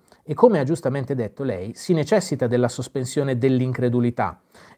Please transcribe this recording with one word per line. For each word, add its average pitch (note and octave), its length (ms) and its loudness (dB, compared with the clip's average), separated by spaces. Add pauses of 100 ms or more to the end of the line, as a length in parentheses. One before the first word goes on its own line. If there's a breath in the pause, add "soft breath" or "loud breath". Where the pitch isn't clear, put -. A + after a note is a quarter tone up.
(240 soft breath)
E D#3+ 100 -6
come G#3 260 4
ha C#3 40 2
giustamente C#3 500 -2
detto A#2+ 300 -6
lei, G#2+ 320 -6
si - 180 0
necessita D3+ 540 0
della B2 220 2
sospensione C3 680 -4
dell'incredulità, B2 1000 0 (380 soft breath)